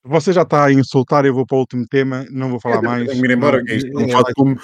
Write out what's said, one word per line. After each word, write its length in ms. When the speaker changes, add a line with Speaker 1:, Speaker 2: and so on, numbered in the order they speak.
Speaker 1:
você 280
já 100
está 240
a 60
insultar, 520
eu 100
vou 120
para 100
o 40
último 280
tema, 420
não 200
vou 100
falar 160
Speaker 2:
Eu 60
tenho 100
Speaker 1:
mais, 200
Speaker 2:
que 80
me 80
ir 40
embora, 260
Speaker 1:
não, 60
Speaker 2:
que 80
é 40
isto. 100
Speaker 1:
ele 80
Speaker 2:
Não 140
Speaker 1:
já 40
Speaker 2:
faço 120
Speaker 1:
vai 100
Speaker 2:
como, 300